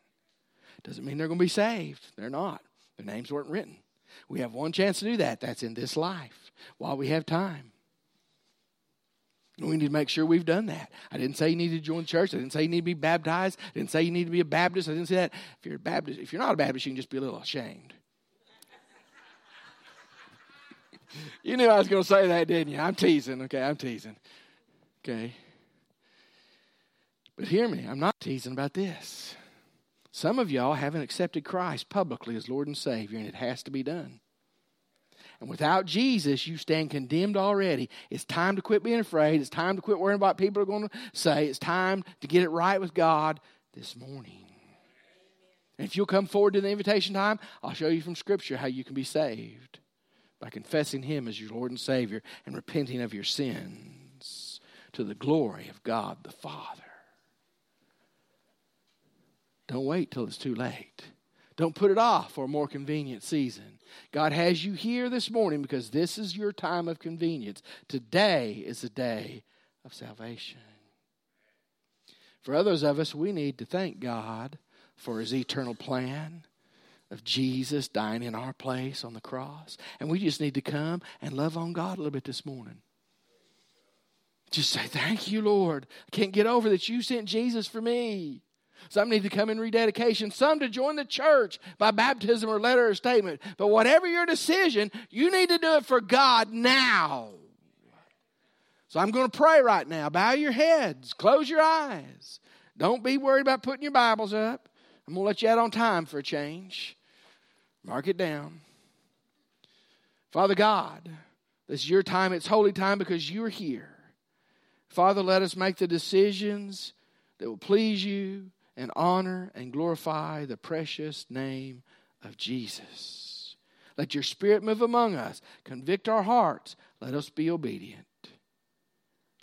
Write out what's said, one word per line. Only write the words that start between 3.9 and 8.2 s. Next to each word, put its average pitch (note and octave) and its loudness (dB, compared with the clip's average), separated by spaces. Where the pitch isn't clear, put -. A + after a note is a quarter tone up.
We - -8
have A#2+ -6
one D3 -4
chance F#3 2
to G3 -6
do A#3 0
that. C3+ 0
That's A#2+ -8
in A2+ -8
this A#2+ -6
life, E3 -6
while - -6
we C3+ -4
have D#3+ 0
time. E3 -4